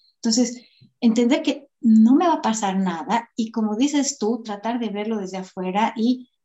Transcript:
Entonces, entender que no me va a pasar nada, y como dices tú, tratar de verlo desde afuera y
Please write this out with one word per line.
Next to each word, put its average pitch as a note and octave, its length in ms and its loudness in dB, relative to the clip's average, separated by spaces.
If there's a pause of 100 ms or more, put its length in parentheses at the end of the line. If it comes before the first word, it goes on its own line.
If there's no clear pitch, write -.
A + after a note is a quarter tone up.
(160)
Entonces, A#3 460 0 (400)
entender A#3+ 420 2
que - 240 -4 (140)
no A3+ 340 6
me F4+ 100 4
va D#4+ 100 4
a - 60 -6
pasar G#3 360 -2
nada, F#3+ 580 -4
y A3+ 160 -4
como G#3+ 240 -4
dices C#4 420 -2
tú, A3+ 240 -2
tratar A3 380 -6
de A#3 80 -4
verlo G#3 300 -4
desde F#3 180 -8
afuera F#3+ 640 -4
y B3+ 320 -2 (160)